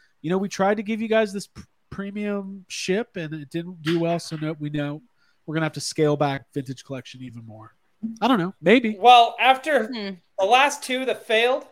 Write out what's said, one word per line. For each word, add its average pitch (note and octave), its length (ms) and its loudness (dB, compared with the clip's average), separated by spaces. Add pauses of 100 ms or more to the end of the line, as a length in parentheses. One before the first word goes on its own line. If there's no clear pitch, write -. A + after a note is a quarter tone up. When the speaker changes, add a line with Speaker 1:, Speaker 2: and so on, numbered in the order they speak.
(220)
Speaker 1:
you D#3 80 -6
know, F#3 80 0
we F#3+ 120 -4
tried G3 280 0
to A3 60 -6
give G#3+ 180 -6
you A3+ 60 -4
guys A3 240 2
this G3+ 160 -10
pr-, - 140 -20 (280)
premium G3 760 -8
ship - 480 -4
and D#3+ 180 -8
it D3 160 -12
didn't E3+ 320 -8
do E3 200 0
well, E3+ 180 0
so - 160 -10
no, D#3 240 -6
we D3 100 -6
know D3 320 -6 (440)
we're D3+ 100 -6
gonna D#3+ 100 0
have D3+ 80 -4
to C#3+ 80 -10
scale D3 360 2
back C#3 260 -2 (100)
Vintage C3 300 -8
Collection B2+ 380 -14
even A#2 240 -16
more." A2 280 -20 (480)
I A3 60 2
don't B3+ 100 4
know. F3+ 240 -2
Maybe. G#3+ 380 4
Speaker 2:
Well, A#3 400 8
after B3+ 480 2
Speaker 3:
Hmm. G#3+ 220 -6 (280)
Speaker 2:
the F#3+ 80 2
last C4 380 4
two C4 220 -4
that - 200 -4
failed A#3+ 460 2